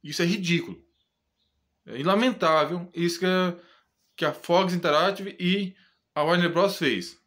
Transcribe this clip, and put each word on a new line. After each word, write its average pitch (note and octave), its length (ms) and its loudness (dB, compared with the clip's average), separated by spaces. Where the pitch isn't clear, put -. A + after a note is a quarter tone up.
isso D3 180 -6
é E3+ 40 4
ridículo. E3+ 540 -2
É B2+ 160 -10
lamentável F3+ 880 2
isso E3+ 240 -2
que F#3 80 -2
a, F#3 320 0
que E3 100 -4
a D3 60 0
Fox F3+ 420 0
Interactive F3+ 680 0
e F#3+ 360 -2
a D3+ 80 -2
Warner E3+ 300 2
Bros F#3+ 260 2
fez. A2+ 500 -2